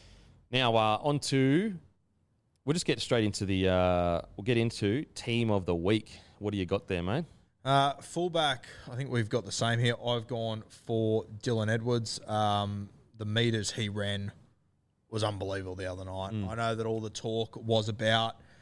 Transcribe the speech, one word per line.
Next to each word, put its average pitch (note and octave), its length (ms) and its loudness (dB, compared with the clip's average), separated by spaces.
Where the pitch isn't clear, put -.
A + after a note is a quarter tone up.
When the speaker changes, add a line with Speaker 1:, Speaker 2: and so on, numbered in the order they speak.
Speaker 1:
now, A#2+ 240 4
uh, A2 260 4
on D3 180 0
to, C#3 540 2
we'll C#3 80 2
just F3 120 -2
get D3 160 0
straight A#2 240 2
into G2+ 220 -2
the, F#2+ 200 4
uh, F2+ 540 4
we'll G2+ 80 -12
get A#2+ 120 2
into A2+ 480 0
team A#2 340 0
of G2 160 2
the F2 100 0
week. G#2 440 0
What G2+ 140 -4
do G#2 80 -2
you F#2 80 -2
got G2 200 -2
there, F2+ 140 -2
mate? A#2 240 -2
Speaker 2:
Uh, C#3 360 2
fullback, D#3+ 640 -2
I A#2+ 60 -10
think C3+ 120 -6
we've A2+ 200 0
got A2+ 160 -2
the F#2 60 -10
same A#2 280 2
here. A#2+ 160 4
I've A#2+ 220 -2
gone A2+ 400 -4
for A2 560 0
Dylan A2 280 0
Edwards. A#2 580 0
Um, G2+ 640 0
the A2 80 -8
meters A2+ 460 0
he A2 160 -4
ran G2+ 460 -4
was A2 140 -2
unbelievable F#2+ 520 -4
the F#2 140 -8
other F#2 140 -8
night. F#2+ 300 -6
Speaker 1:
Mm. G#2 160 -4
Speaker 2:
I A2 60 -8
know A2+ 200 0
that A2+ 100 -2
all A2+ 140 -2
the A2 100 -6
talk A2+ 460 -4
was A2 320 2
about, A2+ 480 2